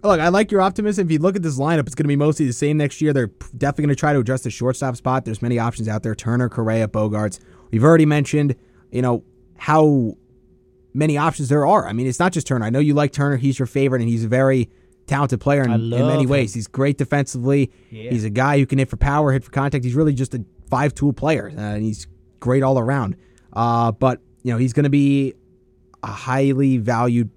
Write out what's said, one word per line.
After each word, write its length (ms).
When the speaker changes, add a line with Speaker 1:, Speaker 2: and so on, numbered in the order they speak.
Speaker 1:
look, 160
I 80
like 240
your 80
optimism. 460
If 60
you 60
look 180
at 60
this 160
lineup, 280
it's 80
gonna 140
be 80
mostly 300
the 60
same 240
next 240
year. 120
They're 160
p-, 180
definitely 280
gonna 100
try 160
to 80
address 220
the 80
shortstop 460
spot. 280
There's 180
many 160
options 300
out 140
there. 120
Turner, 340
Correa, 400
Bogaerts. 520
We've 120
already 220
mentioned, 480
you 120
know, 220
how 580
many 220
options 320
there 180
are. 220
I 40
mean, 140
it's 120
not 140
just 140
Turner. 200
I 40
know 80
you 160
like 180
Turner. 240
He's 220
your 80
favorite, 360
and 80
he's 140
a 40
very 420
talented 340
player 240
in, 60
Speaker 2:
I 60
Speaker 1:
in 140
Speaker 2:
love 180
Speaker 1:
many 160
Speaker 2:
him. 40
Speaker 1:
ways. 260
He's 120
great 320
defensively. 760
Speaker 2:
Yeah. 200
Speaker 1:
He's 140
a 60
guy 280
who 80
can 120
hit 120
for 60
power, 360
hit 120
for 60
contact. 340
He's 100
really 200
just 200
a 100
five-tool 460
player, 420
uh, 40
and 220
he's 240
great 220
all 160
around. 380
Uh, 400
but, 280
you 100
know, 60
he's 160
gonna 160
be 440
a 60
highly 680
valued 600